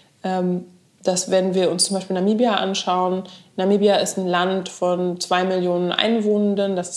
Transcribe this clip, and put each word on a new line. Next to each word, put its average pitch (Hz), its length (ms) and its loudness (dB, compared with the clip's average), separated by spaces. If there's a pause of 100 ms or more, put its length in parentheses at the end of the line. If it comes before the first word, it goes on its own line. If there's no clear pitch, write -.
(240)
ähm, 180 420 -2 (380)
dass 180 260 0
wenn 185 240 2
wir 185 180 2
uns 180 140 0
zum 202 100 -4
Beispiel 190 200 -4
Namibia 214 400 2
anschauen, 185 680 -2 (340)
Namibia 196 400 4
ist - 200 -2
ein 190 100 -4
Land 185 420 0
von 180 520 -2
zwei 180 220 0
Millionen 180 480 0
Einwohnenden, 208 840 0
das 175 220 -4